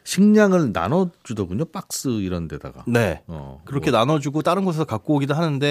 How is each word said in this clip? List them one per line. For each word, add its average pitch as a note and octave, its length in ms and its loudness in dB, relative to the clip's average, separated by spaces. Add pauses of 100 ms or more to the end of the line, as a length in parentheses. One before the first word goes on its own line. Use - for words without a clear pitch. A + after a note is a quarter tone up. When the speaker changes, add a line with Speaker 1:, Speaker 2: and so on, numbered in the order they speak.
Speaker 1:
식량을 G3 680 4
나눠주더군요. G#2+ 920 -2
박스 - 420 -10
이런 F#2 400 -2
데다가. C#2+ 380 -14
Speaker 2:
네. A#2 400 0
Speaker 1:
어, C#2+ 400 -14
Speaker 2:
그렇게 C#3 240 -4
Speaker 1:
뭐. A#2 80 4
Speaker 2:
나눠주고 C#3+ 440 0
다른 F3+ 220 0
곳에서 D#3+ 200 -2
갖고 C3+ 320 -2
오기도 C#3 180 0
하는데 D3 360 0